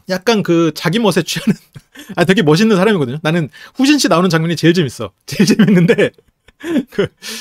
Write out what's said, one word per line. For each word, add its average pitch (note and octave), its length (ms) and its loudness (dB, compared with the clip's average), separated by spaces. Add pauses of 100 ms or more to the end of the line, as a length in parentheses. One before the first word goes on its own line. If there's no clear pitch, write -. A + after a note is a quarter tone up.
약간 F#3+ 340 -2
그 E3+ 300 0
자기 E3+ 260 -4
멋에 G3 240 0
취하는, - 300 -4 (320)
<laughs> - 300 -20
아, F3 80 0
되게 F#3+ 180 2
멋있는 F3+ 340 2
사람이거든요. E3+ 460 0
나는 D#3+ 280 -2 (260)
후신 C#4 240 2
씨 C4+ 80 0
나오는 F3+ 220 2
장면이 E3 260 -2
제일 E3 180 2
재밌어. C3 460 -4
<laughs> - 80 -20
제일 - 180 0
재밌는데 F3 640 2 (800)
그 F#3+ 160 -4 (340)